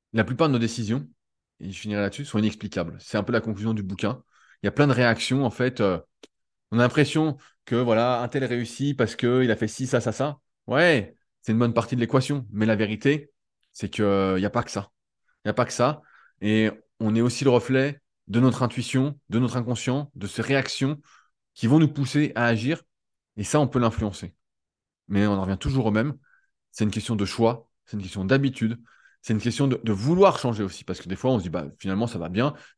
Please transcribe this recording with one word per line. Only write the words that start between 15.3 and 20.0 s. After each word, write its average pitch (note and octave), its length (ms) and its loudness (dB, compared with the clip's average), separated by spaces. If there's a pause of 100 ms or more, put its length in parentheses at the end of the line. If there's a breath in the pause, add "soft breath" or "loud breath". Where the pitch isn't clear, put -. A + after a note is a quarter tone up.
Il G#2+ 40 0
y - 20 0
a - 20 -8
pas B2 120 2
que - 80 -6
ça. C#3+ 280 0 (400 soft breath)
Et G#2+ 300 2 (280)
on A2 140 0
est A2+ 80 2
aussi B2 220 -2
le C3+ 80 6
reflet C3 500 0 (260)
de A2+ 120 0
notre B2+ 240 4
intuition, C3 560 -2 (100)
de G#2+ 80 -2
notre A#2+ 200 0
inconscient, B2+ 580 -4